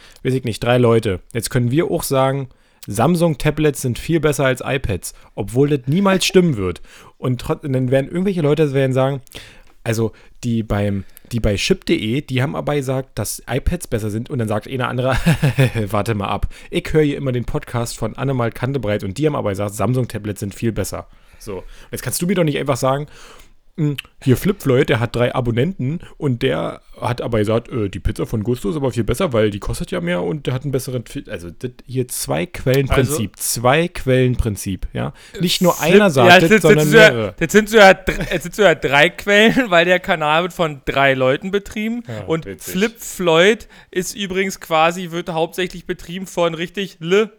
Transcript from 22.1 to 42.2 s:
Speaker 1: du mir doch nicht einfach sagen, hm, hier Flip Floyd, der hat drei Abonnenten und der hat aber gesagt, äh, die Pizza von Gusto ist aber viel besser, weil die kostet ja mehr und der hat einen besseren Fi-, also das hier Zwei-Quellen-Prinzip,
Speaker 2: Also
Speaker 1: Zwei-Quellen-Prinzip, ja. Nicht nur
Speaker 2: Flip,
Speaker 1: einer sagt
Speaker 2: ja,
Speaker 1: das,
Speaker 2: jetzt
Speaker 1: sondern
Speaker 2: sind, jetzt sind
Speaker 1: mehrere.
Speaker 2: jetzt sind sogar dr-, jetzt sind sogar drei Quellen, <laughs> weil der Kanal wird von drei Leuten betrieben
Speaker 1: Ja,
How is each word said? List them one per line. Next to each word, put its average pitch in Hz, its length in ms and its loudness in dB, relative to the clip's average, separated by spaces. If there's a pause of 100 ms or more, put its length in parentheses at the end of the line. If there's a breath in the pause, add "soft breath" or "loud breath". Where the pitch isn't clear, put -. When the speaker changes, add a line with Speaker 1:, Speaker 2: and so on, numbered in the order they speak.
Speaker 1:
du 175 60 -2
mir 196 80 2
doch 175 80 2
nicht 147 140 -2
einfach 139 180 -2
sagen, 139 320 -2 (680 loud breath)
hm, 147 180 0 (260)
hier 127 140 6
Flip - 240 -2
Floyd, 135 300 2
der 123 100 0
hat - 160 -4
drei 120 180 0
Abonnenten 131 680 -2 (180 loud breath)
und 131 240 -2
der 156 400 -4 (180)
hat 117 220 -4
aber 113 160 -2
gesagt, 110 320 0
äh, 107 180 -2
die 95 120 -8
Pizza 135 260 -4
von 107 180 -4
Gusto 120 240 -2
ist 175 80 -4
aber 135 160 -2
viel 113 100 -2
besser, 127 300 -2
weil 110 180 2
die 101 100 -8
kostet - 300 -6
ja 180 120 -4
mehr 175 200 -2
und 165 240 -4
der 139 60 -2
hat 127 120 -6
einen 139 80 -4
besseren 127 340 -4
Fi-, - 240 -12
also 87 200 -10
das 123 200 -10 (160)
hier 123 200 -4
Zwei-Quellen-Prinzip, 135 1300 -2
Speaker 2:
Also - 80 -14 (600)
Speaker 1:
Zwei-Quellen-Prinzip, 123 880 -2
ja. 123 220 -8 (260 loud breath)
Nicht 175 220 -2
nur 175 120 4
Speaker 2:
Flip, 160 200 0
Speaker 1:
einer 202 160 8
sagt 135 200 6
Speaker 2:
ja, 180 100 10
Speaker 1:
das, 170 100 4
Speaker 2:
jetzt 208 120 6
Speaker 1:
sondern 151 240 6
Speaker 2:
sind, 151 120 8
jetzt 214 80 10
sind 147 80 6
Speaker 1:
mehrere. 107 260 -4
Speaker 2:
jetzt 165 120 -2
sind 208 180 4
sogar 202 240 10
dr-, - 380 -6
jetzt 180 100 -2
sind 175 120 -12
sogar 185 200 4
drei 147 340 4
Quellen, 208 480 4
<laughs> 247 140 0
weil 170 160 6
der 180 140 2
Kanal 160 420 0
wird 180 100 -4
von 151 320 -4
drei 135 300 2
Leuten 131 360 0
betrieben 214 560 -6
Speaker 1:
Ja, 107 180 -10